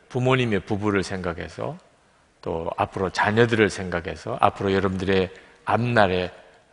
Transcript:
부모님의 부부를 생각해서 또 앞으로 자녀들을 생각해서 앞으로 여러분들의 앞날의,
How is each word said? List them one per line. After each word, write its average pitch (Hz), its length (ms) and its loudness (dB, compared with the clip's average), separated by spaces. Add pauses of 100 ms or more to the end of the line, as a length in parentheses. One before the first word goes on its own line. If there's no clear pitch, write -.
부모님의 123 520 2
부부를 98 420 0
생각해서 90 720 -6 (640)
또 85 340 -4
앞으로 98 360 -2
자녀들을 110 580 4
생각해서 87 720 -6
앞으로 98 320 2
여러분들의 95 580 0 (340)
앞날의, 104 680 2 (420)